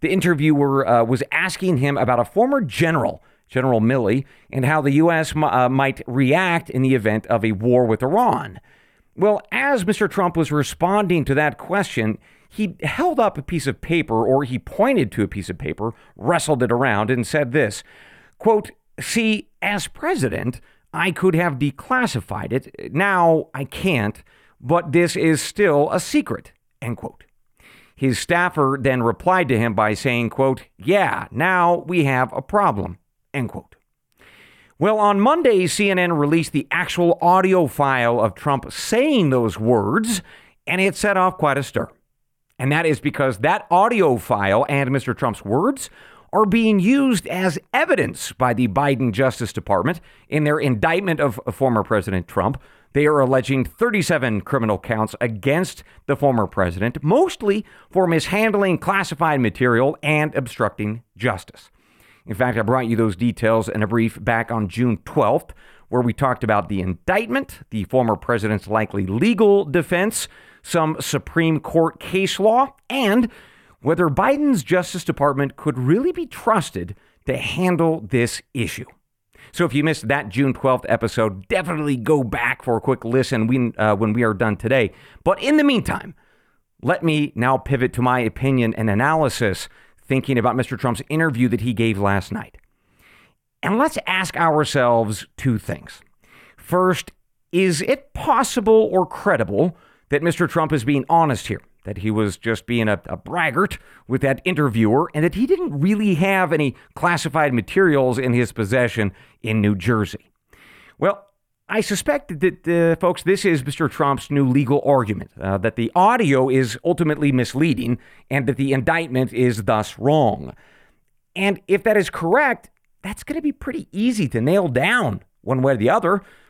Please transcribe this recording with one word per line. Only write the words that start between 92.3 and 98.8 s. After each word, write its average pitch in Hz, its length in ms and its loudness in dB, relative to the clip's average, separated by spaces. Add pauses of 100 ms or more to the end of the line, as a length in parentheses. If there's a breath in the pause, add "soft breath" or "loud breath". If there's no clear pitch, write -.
night. - 260 -12 (1040 soft breath)
And 190 160 -2
let's 302 300 0
ask 185 280 -4
ourselves 123 920 2 (100)
two 117 220 0
things. - 420 -12 (560 soft breath)
First, 180 540 0 (400)
is 180 320 0
it - 300 -2
possible 220 800 2